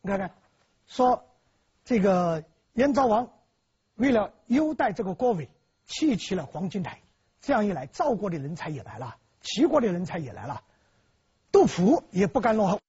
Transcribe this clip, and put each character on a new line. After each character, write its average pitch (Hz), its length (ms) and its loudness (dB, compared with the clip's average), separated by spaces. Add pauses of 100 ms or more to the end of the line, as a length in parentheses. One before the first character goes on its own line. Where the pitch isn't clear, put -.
你 196 80 -8
看 196 100 -2
看， 185 120 -8 (560)
说 247 380 0 (600)
这 233 140 0
个 180 440 2 (300)
燕 269 200 2
昭 269 120 2
王 226 260 2 (640)
为 262 160 2
了 214 220 0 (140)
优 302 260 2
待 226 180 0
这 202 140 -6
个 190 80 -4
郭 247 180 0
伟， 156 180 -4 (360)
砌 277 320 0
起 - 180 -6
了 156 100 -4
黄 160 240 -8
金 185 140 -6
台。 - 180 -12 (380)
这 277 140 -2
样 214 120 2
一 202 60 0
来， 139 160 -8
赵 277 280 -2
国 185 140 -6
的 170 80 -4
人 143 180 -8
才 - 140 -10
也 143 140 -8
来 - 140 -16
了， 120 200 -14 (240)
齐 254 240 0
国 285 140 4
的 226 120 2
人 175 120 -2
才 180 140 -8
也 131 160 -10
来 101 120 -14
了。 139 160 -10 (880)
杜 392 160 8
甫 190 420 2
也 190 160 0
不 240 160 -2
甘 220 160 2
落 202 100 2
后 190 220 0